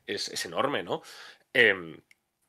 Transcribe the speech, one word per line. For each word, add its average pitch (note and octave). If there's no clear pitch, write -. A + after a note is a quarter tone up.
es, G2+
es -
enorme, G#2+
¿no? A#2
Em, F#2